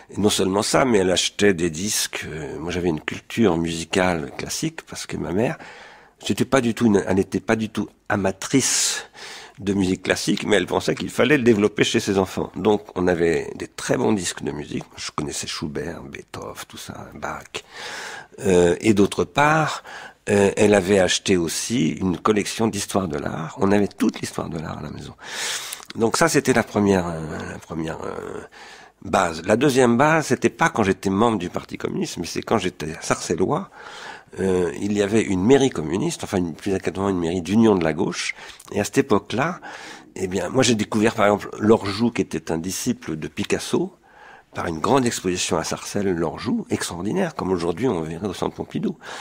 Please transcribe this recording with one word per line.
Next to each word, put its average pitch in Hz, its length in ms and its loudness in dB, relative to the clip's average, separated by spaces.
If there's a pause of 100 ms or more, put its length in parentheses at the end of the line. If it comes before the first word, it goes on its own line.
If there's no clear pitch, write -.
(100)
Et - 100 -6
non 101 100 4
seulement 95 320 2
ça, 151 220 2
mais 120 140 4
elle 92 120 4
achetait 95 440 2
des 85 160 0
disques. - 580 -4
Euh, 76 300 -10
moi, 80 140 -8
j'avais 87 180 0
une 78 100 -2
culture - 560 2
musicale 82 800 0
classique - 460 -8
parce - 240 -12
que - 100 -8
ma 80 160 -4
mère, 120 240 0 (600)
c'était - 260 -2
pas - 160 2
du 117 140 0
tout 120 120 2
une, 101 220 6
elle 95 80 2
n'était 95 240 0
pas - 160 0
du 110 120 -2
tout 104 200 -6 (200)
amatrice - 1000 0 (520)
de 98 160 -2
musique 95 300 0
classique, - 420 0
mais 104 100 4
elle 90 100 2
pensait - 280 0
qu'il 87 160 -6
fallait 123 260 2
le 135 60 0
développer 107 420 4
chez - 160 0
ses 98 180 0
enfants. 92 380 0
Donc, 101 280 0 (120)
on 90 100 0
avait 82 480 2
des - 120 -10
très - 300 -4
bons 123 160 2
disques 92 300 -4
de 69 80 -6
musique. 73 340 -8 (120)
Je - 140 -10
connaissais - 360 -8
Schubert, 76 560 -8
Beethoven, - 520 -14 (140)
tout - 100 -18
ça, - 360 -14
Bach. - 500 -12 (760)
Euh, 87 400 6
et 110 140 6
d'autre 98 300 4
part, 151 580 2 (480)
euh, 101 260 6
elle 104 180 6
avait 98 260 6
acheté 90 360 2
aussi 90 540 0
une 90 260 0
collection 107 500 0
d'histoire 98 420 0
de 73 100 -4
l'art. 78 400 -6
On 98 140 4
avait 101 160 6
toute - 320 0
l'histoire - 280 -6
de 82 100 -6
l'art 78 200 -8
à 76 40 -10
la 73 80 -8
maison. 71 240 -14 (840)
Donc 110 200 2
ça, 170 120 4
c'était 139 260 2
la 113 80 4
première, 98 460 2
euh, 82 120 -6 (300)
la - 80 -12
première, 80 460 -6
euh, - 360 -10 (640)
base. 87 400 0
La 110 120 4
deuxième 120 420 6
base, 151 280 4
c'était 117 220 2
pas - 220 0
quand 120 120 2
j'étais 95 280 2
membre 107 280 4
du 87 120 -4
Parti - 260 -8
communiste, - 400 -6
mais 85 100 -6
c'est - 160 -6
quand 117 160 2
j'étais 82 440 -6
sarcellois. 123 680 -2 (720)
Euh, 92 400 0
il 104 140 -2
y 101 80 4
avait 101 180 2
une 92 240 0
mairie 131 240 6
communiste, 104 560 -4
enfin 101 140 -2
une, 85 160 -2
plus - 180 -6
exactement 95 380 -2
une 95 80 0
mairie 87 240 -2
d'union 107 320 6
de 87 100 2
la 80 80 2
gauche. - 420 -4 (380)
Et 101 80 -2
à 104 40 0
cette - 120 -8
époque-là, 135 640 0 (560)
eh 95 100 -4
bien, 90 220 -4
moi 127 140 2
j'ai 123 120 4
découvert 107 400 0
par 104 120 4
exemple 104 320 2
Lorjou, 107 520 2
qui - 120 0
était - 280 -6
un 82 60 0
disciple 92 600 -6
de 76 120 -8
Picasso, - 640 -2 (600)
par - 140 -6
une 82 100 -6
grande 123 260 2
exposition 92 540 -2
à 78 60 -2
Sarcelles, 95 500 -4
Lorjou, 85 560 -4
extraordinaire, 110 640 -4
comme 90 160 -4
aujourd'hui 90 380 0
on 92 120 0
verrait 82 260 -6
au 92 60 -6
Centre - 240 -4
Pompidou. - 400 -6 (240)